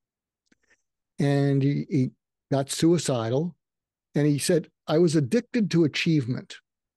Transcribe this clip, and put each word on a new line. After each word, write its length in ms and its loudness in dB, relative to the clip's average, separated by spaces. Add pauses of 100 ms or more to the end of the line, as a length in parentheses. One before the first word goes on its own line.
(1200)
and 420 2
he, 280 -2
he 220 0 (400)
got 200 -2
suicidal, 840 0 (600)
and 100 2
he 140 2
said, 300 0 (180)
"I 100 2
was 180 4
addicted 560 0
to 120 4
achievement." 720 -2 (420)